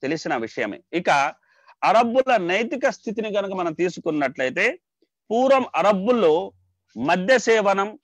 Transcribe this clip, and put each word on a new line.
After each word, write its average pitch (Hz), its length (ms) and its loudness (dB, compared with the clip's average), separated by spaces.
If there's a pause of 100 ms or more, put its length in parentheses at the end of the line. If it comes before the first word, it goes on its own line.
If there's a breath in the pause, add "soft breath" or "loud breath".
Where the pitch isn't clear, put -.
తెలిసిన 156 340 -4
విషయమే. 113 440 -6 (140)
ఇక 175 160 -2 (760 soft breath)
అరబ్బుల 233 540 2
నైతిక 226 520 -2
స్థితిని 214 480 -6
గనుక 196 140 -2
మనం 175 220 -4
తీసుకున్నట్లయితే, 160 1040 -2 (520)
పూర్వం 254 340 2 (100)
అరబ్బుల్లో 190 760 2 (440)
మద్య 180 400 2
సేవనం 208 680 0